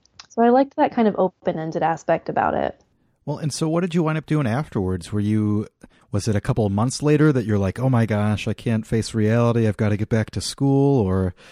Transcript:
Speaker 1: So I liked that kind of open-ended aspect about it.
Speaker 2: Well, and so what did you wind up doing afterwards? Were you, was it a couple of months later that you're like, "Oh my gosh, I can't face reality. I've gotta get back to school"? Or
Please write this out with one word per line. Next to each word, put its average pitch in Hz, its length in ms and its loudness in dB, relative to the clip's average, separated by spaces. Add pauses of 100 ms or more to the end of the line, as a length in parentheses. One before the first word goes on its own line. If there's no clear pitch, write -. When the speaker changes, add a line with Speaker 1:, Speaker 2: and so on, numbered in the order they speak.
(280)
Speaker 1:
So - 160 -2
I 240 60 6
liked 269 260 2
that - 180 0
kind 226 140 2
of 196 100 0
open-ended 170 640 -4
aspect 160 460 -2
about - 280 0
it. - 240 -4 (460)
Speaker 2:
Well, 143 120 -4
and 156 160 -6
so 160 160 -4
what 165 120 0
did 175 140 -4
you 175 80 2
wind 156 140 -2
up 151 80 -8
doing 151 220 0
afterwards? 101 640 -2
Were 104 80 -2
you, 104 460 0 (440)
was 101 160 -2
it 107 80 0
a 101 60 0
couple 117 240 0
of 101 60 0
months 117 320 -2
later 151 280 4
that 127 140 0
you're 104 140 0
like, 95 200 -2
"Oh 127 100 0
my 117 160 2
gosh, 104 420 -2
I 107 60 -4
can't 110 320 -4
face - 280 -2
reality. 113 540 2
I've 104 100 -2
gotta 104 200 0
get 104 120 -4
back 110 220 0
to 98 100 -6
school"? 139 580 2
Or 92 360 0 (160)